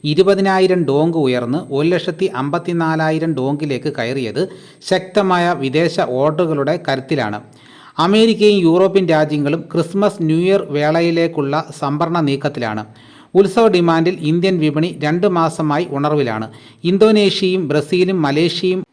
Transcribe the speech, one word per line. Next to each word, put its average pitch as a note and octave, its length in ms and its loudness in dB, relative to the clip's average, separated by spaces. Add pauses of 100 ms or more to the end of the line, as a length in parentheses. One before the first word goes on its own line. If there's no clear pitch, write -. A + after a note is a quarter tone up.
(140)
ഇരുപതിനായിരം F#3+ 640 2 (120)
ഡോങ് D#3+ 340 2
ഉയർന്ന് B2 360 -2 (140)
ഒരു D3 180 0
ലക്ഷത്തി F3+ 340 -4 (160)
അമ്പത്തിനാലായിരം D#3+ 960 -2
ഡോങ്ങിലേക്ക് C#3+ 600 -4
കയറിയത് A#2+ 420 -4 (480)
ശക്തമായ F#3 640 0 (120)
വിദേശ D#3+ 280 0 (280)
ഓർഡറുകളുടെ D3+ 540 0 (120)
കരുത്തിലാണ്. C3 520 -4 (640)
അമേരിക്കയും G#3 600 4
യൂറോപ്യൻ F3+ 480 4
രാജ്യങ്ങളും D3+ 480 0 (120)
ക്രിസ്മസ്, G3 540 -2
ന്യൂ D#3 100 2 (100)
ഇയർ F#3+ 160 2 (120)
വേളയിലേക്കുള്ള E3 800 0 (240)
സംഭരണ D#3+ 480 -2
നീക്കത്തിലാണ്. C3 560 -4 (560)
ഉത്സവ G3+ 260 4 (100)
ഡിമാൻഡിൽ E3+ 420 2 (140)
ഇന്ത്യൻ F3+ 320 0
വിപണി D#3 280 0 (140)
രണ്ട് E3+ 220 0 (100)
മാസമായി E3 480 0 (120)
ഉണർവിലാണ്. C#3 500 -2 (440)
ഇന്തോനേഷ്യയും G3 800 2
ബ്രസീലും F3+ 560 0
മലേഷ്യയും F3 560 0 (100)